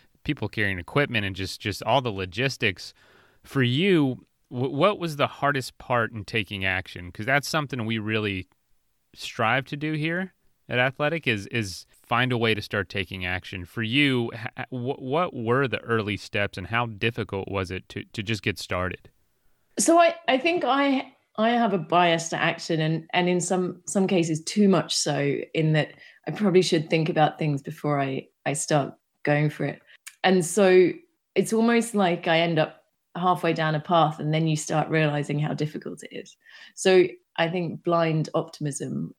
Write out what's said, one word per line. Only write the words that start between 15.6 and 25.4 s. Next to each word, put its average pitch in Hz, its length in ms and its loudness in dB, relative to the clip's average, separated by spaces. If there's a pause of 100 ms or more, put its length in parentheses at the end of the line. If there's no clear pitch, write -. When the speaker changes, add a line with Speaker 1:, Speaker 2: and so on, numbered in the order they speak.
Speaker 1:
the 107 120 -4
early 107 360 -2
steps - 420 -4
and 90 80 -10
how 117 200 -2
difficult 104 640 -4
was 95 220 -4
it 92 200 -8
to, 104 220 -10
to 110 120 -8
just 107 180 -4
get 101 160 -2
started? 90 500 -6 (680)
Speaker 2:
So 330 200 4
I, 330 160 6 (140)
I 262 80 4
think 339 280 0
I, 269 460 0 (280)
I 226 120 2
have 233 220 2
a 196 60 0
bias 165 500 2
to - 80 -4
action 165 420 -2
and, 160 360 0
and 175 120 2
in 180 140 2
some, 180 460 -2
some 190 200 0
cases 165 380 0
too 208 240 4
much 170 260 2
so, 143 440 0 (160)